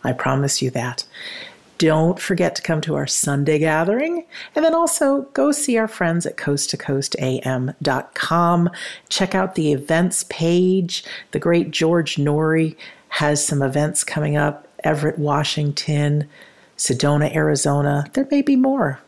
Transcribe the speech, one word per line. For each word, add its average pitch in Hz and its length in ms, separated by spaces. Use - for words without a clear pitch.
I 127 100
promise 135 500
you 127 80
that. 123 340
Don't 160 440
forget 180 340
to - 60
come 160 200
to 156 140
our 139 100
Sunday 143 540
gathering, 208 680
and 302 80
then 320 100
also 294 500
go 277 180
see 269 260
our 220 120
friends 170 360
at - 120
coast - 320
to - 80
coast 139 420
A 131 200
M 131 420
dot 139 320
com. 170 560
Check - 260
out 185 200
the 151 180
events 165 560
page. 180 760
The 151 80
great 170 320
George 165 440
Noory 156 640
has 147 360
some 143 160
events 139 440
coming 151 320
up, 147 320
Everett, 156 340
Washington, 147 1120
Sedona, 147 580
Arizona. 143 800
There 269 180
may 285 100
be 277 140
more 254 520